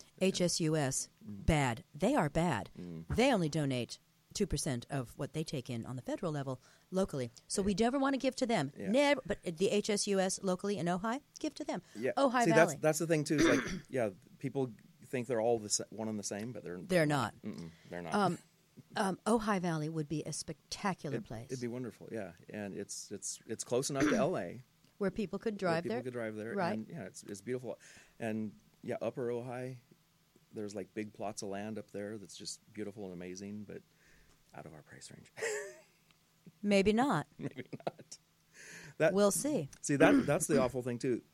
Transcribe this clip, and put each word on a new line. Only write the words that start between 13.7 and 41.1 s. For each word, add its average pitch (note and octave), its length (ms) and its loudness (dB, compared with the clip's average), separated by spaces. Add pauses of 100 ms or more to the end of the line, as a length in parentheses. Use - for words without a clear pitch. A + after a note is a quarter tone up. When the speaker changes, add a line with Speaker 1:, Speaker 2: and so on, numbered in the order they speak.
Speaker 2:
<clears throat> D#3 140 -12
yeah, A#2+ 200 0 (300)
people C3 320 -2 (380)
think B2 180 -2
they're A#2+ 140 2
all A#2 180 4
the G#2 100 -8
sa-, - 220 0
one A2 160 -4
and A2 100 -2
the G2 60 -4
same, A2 280 -6
but F2 120 -10
they're F2 180 -6
Speaker 1:
They're F3 240 4
not. C3+ 300 2 (100)
Speaker 2:
Mm-mm, E2+ 240 -8 (220)
they're F2 100 -6
not. - 140 -4
Speaker 1:
Um, F#3 220 2 (580)
um, G3 320 -2
Ojai G#3+ 340 2
Valley D#3+ 280 0
would D#3 200 -2
be D#3 140 -2
a D#3 100 -6
spectacular - 840 -4
Speaker 2:
It, - 80 -6
Speaker 1:
place. A#2 260 -10
Speaker 2:
it'd B2+ 100 -6
be B2 60 -2
wonderful, A#2+ 440 -8
yeah. G2 200 -6 (180)
And G2+ 260 -6
it's, - 360 -8
it's, - 340 -8
it's - 180 -6
close B2+ 280 0
enough C#3+ 180 4
to - 60 4
L D#3+ 200 2
A. G2+ 280 -6 (360)
Speaker 1:
Where F#3+ 120 2
people G3+ 260 -4
could A3 160 -2
Speaker 2:
Where G3+ 60 -8
Speaker 1:
drive E3+ 240 2
Speaker 2:
people G#3+ 140 -2
Speaker 1:
there. B3+ 60 -6
Speaker 2:
could B2+ 100 -6
drive A2+ 220 -4
there, G#2+ 200 -6
Speaker 1:
Right. F#3+ 180 0
Speaker 2:
and, G#3+ 160 -6
yeah, D#3 140 -10
it's, - 200 -14
it's G2+ 180 -10
beautiful. B2 380 -6 (400)
And, A2 320 -2 (320)
yeah, A#2 160 -4
Upper A#2+ 280 -2
Ojai, B2 500 -6 (760)
there's, G#2 220 -6
like, G2 200 -6
big G#2+ 180 -6
plots G#2+ 300 -6
of G2+ 60 -6
land G#2 280 -6
up G#2 140 -12
there G2+ 260 -6
that's F#2+ 180 -14
just - 240 -12 (140)
beautiful G2+ 320 -8
and F#2 80 -10
amazing, G2 540 -10
but F2+ 160 -12 (720)
out D2+ 100 -12
of D#2+ 80 -14
our D2+ 80 -18
price - 320 -18
range. - 240 -20
<laughs> - 60 -4 (1200)
Speaker 1:
Maybe G#3 300 4
not. A3 380 2
Speaker 2:
<laughs> - 60 -20
Maybe - 280 -8 (200)
not. - 320 -8 (800)
That, E3 160 4
Speaker 1:
We'll G3+ 180 6
see. B3 380 0 (120)
Speaker 2:
see, D3 160 2
that, F3+ 280 8
that's D3+ 220 2
the C#3+ 140 4
awful B2+ 200 0
thing, A#2+ 160 -2
too. A#2+ 240 0 (120)